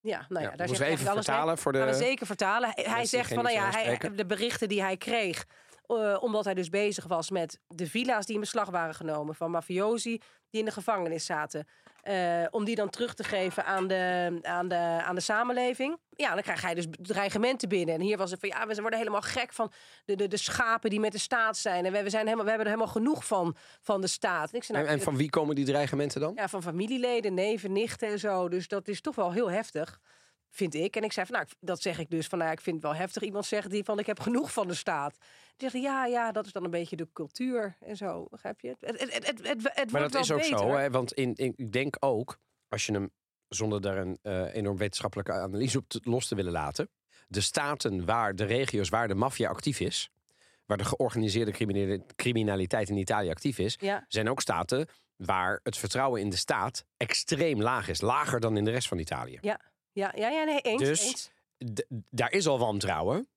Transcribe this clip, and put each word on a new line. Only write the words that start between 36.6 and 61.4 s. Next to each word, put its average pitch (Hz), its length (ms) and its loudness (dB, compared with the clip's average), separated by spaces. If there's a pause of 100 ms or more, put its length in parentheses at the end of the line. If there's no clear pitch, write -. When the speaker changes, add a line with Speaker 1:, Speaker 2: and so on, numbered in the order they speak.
Speaker 1:
een 180 80 -2
beetje 170 240 -2
de 165 180 -6
cultuur 214 640 -4
en 208 180 -10
zo." 175 320 -6
Begrijp - 320 -10
je? 240 180 -8
Het, 226 220 -8
het, 262 120 -4
het, - 140 -2
het, 226 200 -4
het, 233 160 -2
het 262 280 0
Speaker 2:
Maar 262 100 2
Speaker 1:
wordt 247 120 2
Speaker 2:
dat 269 80 4
is 233 80 2
Speaker 1:
wel 151 80 4
Speaker 2:
ook 320 60 4
Speaker 1:
beter. 294 160 2
Speaker 2:
zo, 104 160 4
hè? 139 140 4
Want 127 240 2
in, 123 220 2
in, 127 200 0
ik 117 160 -6
denk 135 280 0
ook, 123 380 2 (320)
als 110 160 -2
je 110 60 -2
hem, 98 180 0 (380)
zonder 104 340 0
daar 95 160 0
een, 92 240 -4
eh, 92 340 -2
enorm 101 220 0
wetenschappelijke 98 560 -2
analyse 101 440 0
op - 100 -2
te, - 160 -6
los 120 240 0
te 113 80 -2
willen 92 160 0
laten, 76 380 -2 (380)
de 104 140 -2
staten 127 640 0
waar, 107 300 2
de 107 100 0
regio's 110 440 0
waar 113 180 2
de 98 80 0
maffia 117 340 2
actief - 300 -2
is, - 300 -2 (560)
waar 104 120 0
de 101 80 -2
georganiseerde 110 680 2
criminele-, 98 520 0 (120)
criminaliteit 104 720 2
in 101 80 0
Italië 98 320 2
actief 117 300 -2
is, 95 200 0
Speaker 1:
Ja. 196 280 -2
Speaker 2:
zijn 110 220 0
ook 135 120 0
staten 107 460 0 (280)
waar 92 480 2
het 113 140 -4
vertrouwen 123 440 0
in 104 80 0
de 92 80 -2
staat 123 480 -2 (120)
extreem 139 640 0
laag 117 260 0
is. 82 140 -4
Lager 127 380 2
dan 110 180 2
in 101 60 2
de 110 80 2
rest 123 160 0
van 90 120 -2
Italië. 64 420 -6
Speaker 1:
Ja. 208 180 -2 (320)
Ja, 196 240 -2
ja, 220 140 0
ja, 311 140 0
nee, 302 180 2
eens, 233 200 2
Speaker 2:
Dus 143 240 2
Speaker 1:
eens. - 260 -4 (420)